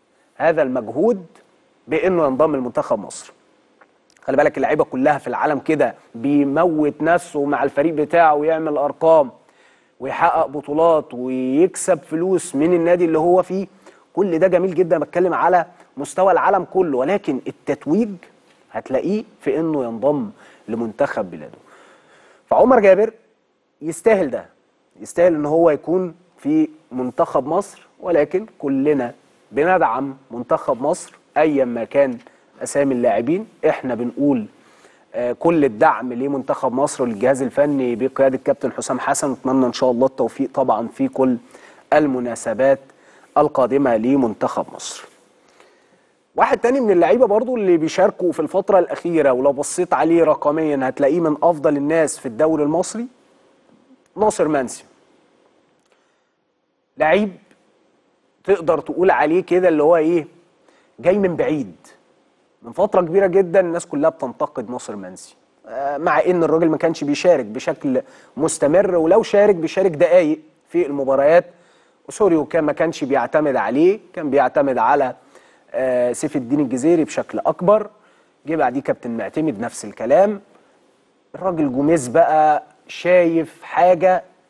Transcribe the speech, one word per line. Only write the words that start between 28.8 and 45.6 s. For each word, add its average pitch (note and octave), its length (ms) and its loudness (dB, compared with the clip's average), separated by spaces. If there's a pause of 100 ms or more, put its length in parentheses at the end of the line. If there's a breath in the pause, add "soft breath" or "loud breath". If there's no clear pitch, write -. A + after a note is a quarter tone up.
بندعم C#3 640 0 (140)
منتخب B2 520 -4
مصر D#3+ 320 -4 (220)
أياً D3 280 2
ما A#2 200 -4
كان C3 340 0 (440 soft breath)
أسامي C#3 320 -2
اللاعبين. A#2+ 520 0 (220)
إحنا C3 260 -4
بنقول، B2 520 -2 (680 soft breath)
آه، B2 180 -4
كل E3 320 2
الدعم B2 480 0
لمنتخب C3+ 600 -4
مصر C3 300 -2
وللجهاز B2 400 0
الفني C3+ 520 -2
بقيادة C3 500 0
كابتن C3 280 -2
حسام B2 280 -6
حسن، C#3 300 -4
ونتمنى C3 360 0
إن A#2+ 60 -2
شاء B2+ 180 0
الله B2 160 2
التوفيق B2+ 480 -4
طبعًا A#2 340 0
في C3+ 200 -4
كل C3 280 0 (560 loud breath)
المناسبات C3 840 0 (600 soft breath)
القادمة C3+ 580 2
لمنتخب B2 800 -2
مصر. - 300 -14 (1300 soft breath)